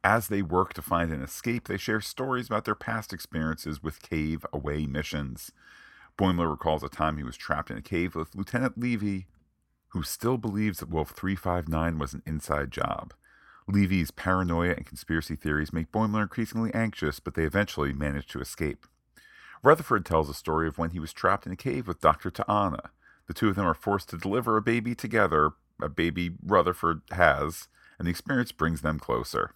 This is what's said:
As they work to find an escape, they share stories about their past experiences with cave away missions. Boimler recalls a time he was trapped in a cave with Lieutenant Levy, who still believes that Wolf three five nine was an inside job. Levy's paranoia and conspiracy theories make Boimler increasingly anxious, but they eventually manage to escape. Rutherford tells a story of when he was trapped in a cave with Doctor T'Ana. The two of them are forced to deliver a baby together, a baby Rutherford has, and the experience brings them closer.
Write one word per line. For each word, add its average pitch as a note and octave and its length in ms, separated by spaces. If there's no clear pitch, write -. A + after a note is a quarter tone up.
As G#2 240
they G2+ 160
work F2+ 320
to D#2 80
find E2+ 300
an C#2 100
escape, - 460
they F#2+ 80
share G#2+ 240
stories B2+ 480
about G#2 160
their G#2+ 100
past A2+ 380
experiences D#2+ 680
with D#2 220
cave D#2 500
away D2 340
missions. C#2+ 680
Boimler F2 320
recalls D#2 320
a C#2+ 60
time D#2 280
he D2 60
was B1 140
trapped - 340
in A1+ 60
a A1 60
cave F2+ 340
with D#2+ 180
Lieutenant A#2+ 420
Levy, G#2 520
who F2 120
still B2 340
believes G#2+ 440
that D#2+ 80
Wolf D#2+ 220
three F#2+ 260
five F2 320
nine D#2+ 280
was D2 160
an C#2+ 140
inside D2 460
job. - 420
Levy's F#2+ 420
paranoia F2+ 640
and - 140
conspiracy D#2+ 500
theories D2+ 360
make E2 200
Boimler G#2+ 300
increasingly A2+ 520
anxious, G#2 460
but - 140
they E2 100
eventually D2+ 480
manage C#2+ 360
to C2 120
escape. C#2+ 440
Rutherford C3+ 420
tells D#2+ 240
a D2 60
story D#2+ 320
of D#2 100
when E2 140
he F2 80
was D#2 140
trapped F#2+ 340
in F2+ 60
a F2+ 40
cave C3 300
with F2 140
Doctor E2 320
T'Ana. - 580
The E2+ 60
two A2 140
of F#2+ 60
them F#2+ 120
are D#2+ 80
forced G2+ 340
to F2 100
deliver A2 380
a G#2+ 60
baby A#2 340
together, E2+ 560
a D2+ 80
baby E2+ 400
Rutherford F2 680
has, D#2 580
and E2+ 80
the E2+ 40
experience B2 400
brings D#2+ 300
them D#2 180
closer. A#1+ 580